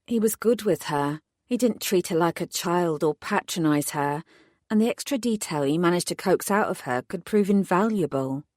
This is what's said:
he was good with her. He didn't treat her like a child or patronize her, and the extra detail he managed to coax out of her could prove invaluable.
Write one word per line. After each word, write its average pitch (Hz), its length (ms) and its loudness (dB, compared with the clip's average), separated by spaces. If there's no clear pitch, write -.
he 233 140 -2
was 214 160 2
good 220 260 0
with 196 220 0
her. 147 360 -2
He 247 100 -4
didn't 226 240 0
treat 180 280 0
her 180 80 -2
like 165 240 2
a 175 60 -4
child 170 560 0
or 156 100 2
patronize 151 760 0
her, 143 320 -2
and 220 100 2
the 226 80 4
extra - 300 -4
detail 214 460 -2
he 143 140 2
managed 175 300 2
to 175 60 -4
coax - 340 0
out 202 200 2
of - 140 -6
her 123 200 -2
could 175 220 -10
prove 208 260 0
invaluable. 180 920 0